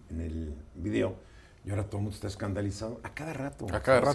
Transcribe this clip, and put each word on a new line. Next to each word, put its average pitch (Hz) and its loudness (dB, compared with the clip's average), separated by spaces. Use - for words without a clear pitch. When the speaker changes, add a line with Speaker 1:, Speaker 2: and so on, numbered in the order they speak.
Speaker 1:
en 82 -4
el 80 -4
video 101 0
y 95 -8
ahora 101 0
todo 98 -6
el 101 0
mundo 104 -2
está - -6
escandalizado. 101 -2
A - -8
cada 156 -6
rato. 139 -6
Speaker 2:
A 101 0
cada 131 8
Speaker 1:
están 117 8
Speaker 2:
rato. 139 6